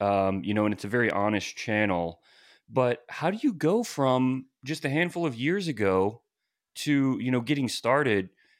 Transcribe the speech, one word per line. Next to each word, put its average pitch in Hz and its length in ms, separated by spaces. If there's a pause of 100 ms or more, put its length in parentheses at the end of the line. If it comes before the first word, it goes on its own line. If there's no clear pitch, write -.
Um, 98 440
you 104 100
know, 107 120
and 104 60
it's 101 120
a 104 40
very 113 220
honest 101 460
channel. 95 640 (500)
But 123 380
how 160 220
do 214 100
you 277 120
go 175 300
from 131 640 (180)
just 151 200
a 147 40
handful 170 380
of 131 80
years 165 340
ago 104 540 (540)
to, 139 440
you 127 100
know, 127 100
getting 131 280
started 113 600 (320)